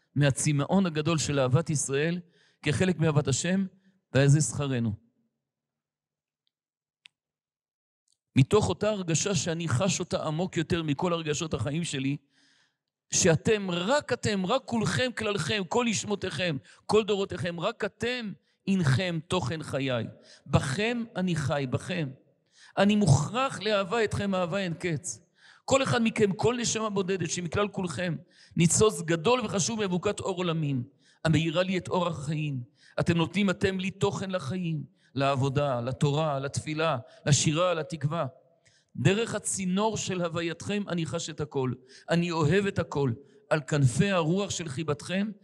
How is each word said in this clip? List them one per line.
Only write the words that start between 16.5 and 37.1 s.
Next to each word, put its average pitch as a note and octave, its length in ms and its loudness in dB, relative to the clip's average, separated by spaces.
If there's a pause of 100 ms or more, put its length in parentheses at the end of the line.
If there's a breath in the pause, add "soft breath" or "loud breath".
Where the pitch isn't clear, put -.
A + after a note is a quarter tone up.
כל G#3+ 180 4
דורותיכם, F#3 560 -2
רק G#3+ 260 -4
אתם A3+ 460 -6 (360)
הנכם F3 600 2
תוכן F3 360 -2
חיי. C3 420 -2 (420 loud breath)
בכם G#3+ 560 0 (120)
אני F3+ 200 0
חי, C#3+ 340 -2
בכם. D3+ 400 -4 (680 loud breath)
אני G3+ 180 6
מוכרח G#3 640 2
לאהבה G#3 440 0
אתכם G3+ 320 -2
אהבה F3+ 220 -2
אין F3+ 160 -2
קץ. - 480 -6 (440 soft breath)
כל C4+ 180 4
אחד A#3+ 180 2
מכם, G#3+ 320 2
כל A#3 260 0
נשמה A3 300 -2
בודדת F#3 400 -2
שמכלל F3 380 -2
כולכם, F3 480 -4 (400 soft breath)
ניצוץ E3+ 460 6
גדול E3+ 400 2
וחשוב G3+ 380 -2
מאבוקת G3 400 0
אור F#3 180 -4
עולמים, D#3+ 460 -2 (420 soft breath)
המאירה D#3+ 380 2
לי F#3 140 -2
את F3 100 -6
אור F3 200 0
החיים. D3 560 -4 (360 soft breath)
אתם E3+ 180 2
נותנים F#3 320 2
אתם F#3+ 300 0
לי F#3 120 -4
תוכן G3 400 -2
לחיים, F3+ 520 -4 (320 soft breath)
לעבודה, C#3 640 0
לתורה, C#3 580 0
לתפילה, D3+ 580 -2 (280 loud breath)